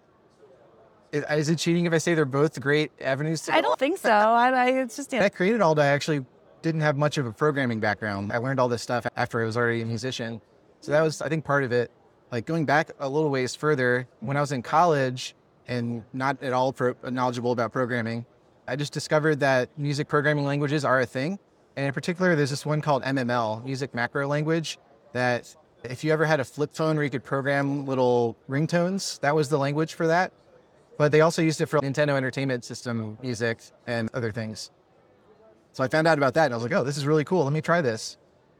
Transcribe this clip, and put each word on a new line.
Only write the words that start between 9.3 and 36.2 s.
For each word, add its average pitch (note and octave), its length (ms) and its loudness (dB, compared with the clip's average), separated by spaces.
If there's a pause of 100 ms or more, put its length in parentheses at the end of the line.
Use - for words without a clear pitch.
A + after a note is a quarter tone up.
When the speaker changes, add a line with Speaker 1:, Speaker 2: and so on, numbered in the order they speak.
Speaker 1:
I - 20 0
was A2 120 -4
already A#2 260 0
a A2+ 40 -6
musician. A#2 540 -6 (400)
So - 120 -10
that D3+ 100 4
was, D#3+ 180 -2
I C#3 80 -6
think, D#3 160 -2
part C#3 200 2
of A#2 80 -4
it. A#2+ 180 0 (400)
Like, A#2 160 -6
going D#3+ 180 -2
back C#3+ 340 2
a C#3 100 -4
little D3+ 220 0
ways C3 240 -2
further, B2+ 540 0 (120)
when C#3 160 -4
I C#3+ 40 2
was C#3+ 120 -2
in B2+ 100 -2
college C#3 720 2 (340)
and A#2+ 340 -4 (120)
not C3 280 -4
at C3+ 120 -4
all C3 180 2
pro-, B2 220 0 (160)
knowledgeable B2 420 0
about A#2 200 -2
programming, A#2 520 -2 (420)
I B2 100 -4
just C#3+ 160 -4
discovered D3+ 480 2
that C3 360 4
music D3 320 -4
programming D3 380 2
languages C#3+ 380 0
are C3 160 4
a B2 60 0
thing. D3+ 320 -4 (380)
And C#3 100 -2
in C#3 60 -2
particular, F3 440 0
there's C#3+ 140 2
this C#3+ 140 -6
one D3+ 160 0
called C#3+ 240 2
M C3+ 140 0
M B2 100 0
L, A2+ 360 -2
Music C3+ 300 -8
Macro B2 320 -2
Language, D3+ 520 -2 (340)
that B2 420 -2 (300)
if B2 200 -10
you D#3 80 2
ever D#3 120 2
had D3+ 160 2
a B2 40 -4
flip C#3+ 300 -6
phone D#3+ 220 0
where D3 80 0
you C#3 60 -2
could B2 140 -6
program C#3 600 -2
little B2 500 2 (120)
ringtones, E3+ 720 -2
that C#3+ 140 2
was D#3 160 0
the D3+ 80 2
language C#3+ 360 -2
for E3+ 120 -2
that. F3 260 2 (640)
But D3 120 4
they D3+ 120 6
also E3+ 200 2
used D#3+ 180 0
it D#3 60 -2
for D3+ 140 0
Nintendo C#3 360 0
Entertainment C3 480 -2
System A2+ 580 -8
music A#2 360 -2 (280)
and A#2 280 -4
other A#2 160 -4
things. A2 400 -10 (1040)
So - 100 -4
I C3 60 0
found D#3 180 2
out D#3+ 120 4
about C3+ 160 2